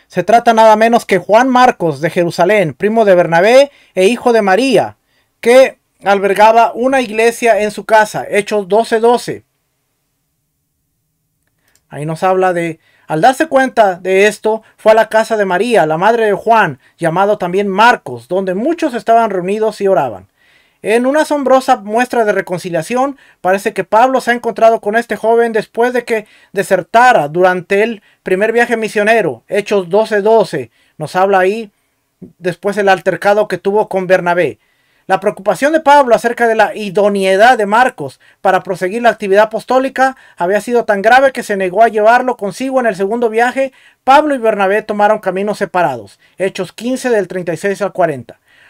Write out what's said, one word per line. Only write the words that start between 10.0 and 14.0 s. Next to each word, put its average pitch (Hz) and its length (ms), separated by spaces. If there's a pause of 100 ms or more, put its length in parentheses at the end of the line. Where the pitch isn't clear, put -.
Ahí 143 180
nos 160 160
habla 185 300
de, 170 260 (300)
"Al 156 120
darse 262 280
cuenta 254 480
de 190 320